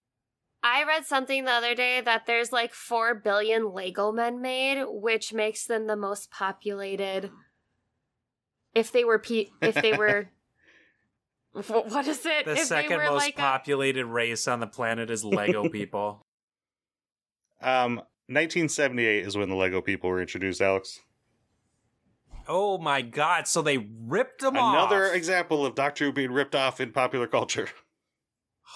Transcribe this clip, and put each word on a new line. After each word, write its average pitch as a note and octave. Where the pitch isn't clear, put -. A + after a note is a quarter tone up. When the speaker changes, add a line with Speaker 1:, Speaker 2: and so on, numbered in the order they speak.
Speaker 1:
I B3
read D#4
something C4+
the B3+
other A#3+
day B3
that A3+
there's, A#3
like, A#3+
four A#3
billion G#3+
Lego F#3+
men A#3
made, C4
which G#3+
makes G#3+
them A3
the G#3+
most G3+
populated. G3
If A3+
they A#3+
were A3+
pe-, A3
if A3
they G#3+
were, G#3
Speaker 2:
<laughs> -
Speaker 1:
wh-, G#3
what C#4
is D4+
it? D4+
Speaker 3:
The D#3
Speaker 1:
If G3
they E4
Speaker 3:
second E3
Speaker 1:
were, D3+
Speaker 3:
most C#3+
Speaker 1:
like, A#3
a -
Speaker 3:
populated C3+
race A#2
on A#2+
the A2+
planet A2+
is A2
Lego G#2+
Speaker 2:
<laughs> -
Speaker 3:
people. G#2
Speaker 2:
Um, B2
nineteen D#3+
seventy-eight A#2
is G2+
when G2
the F#2+
Lego F#2
people F#2
were F#2
introduced, F2+
Alex. F#2+
Speaker 3:
Oh F#3+
my C#3+
god, D3
so E3
they D3
ripped A2+
them C4+
Speaker 2:
Another G3+
Speaker 3:
off. F3
Speaker 2:
example E3+
of A#2
Doctor C#3+
Who C#3+
being C3+
ripped C#3
off C3+
in B2
popular B2+
culture. A#2
<laughs> -